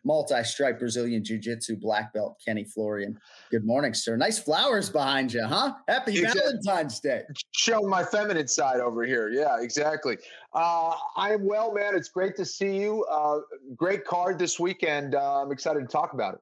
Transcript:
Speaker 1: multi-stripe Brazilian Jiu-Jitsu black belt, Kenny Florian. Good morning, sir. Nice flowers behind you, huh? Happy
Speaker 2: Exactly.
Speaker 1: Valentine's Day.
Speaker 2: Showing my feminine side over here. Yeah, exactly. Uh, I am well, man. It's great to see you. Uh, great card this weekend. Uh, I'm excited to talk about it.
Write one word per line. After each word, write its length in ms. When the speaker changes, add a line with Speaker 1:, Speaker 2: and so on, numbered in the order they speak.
Speaker 1:
multi-stripe 720
Brazilian 460
Jiu-Jitsu 500
black 380
belt, 300
Kenny 200
Florian. 560
Good 140
morning, 280
sir. 220
Nice 240
flowers 500
behind 440
you, 100
huh? 300
Happy 280
Speaker 2:
Exactly. 240
Speaker 1:
Valentine's 600
Day. 220
Speaker 2:
Showing 380
my 160
feminine 420
side 320
over 240
here. 260
Yeah, 320
exactly. 560
Uh, 420
I 160
am 120
well, 280
man. 220
It's 120
great 300
to 80
see 320
you. 340
Uh, 280
great 300
card 340
this 180
weekend. 580
Uh, 260
I'm 100
excited 300
to 60
talk 260
about 220
it. 60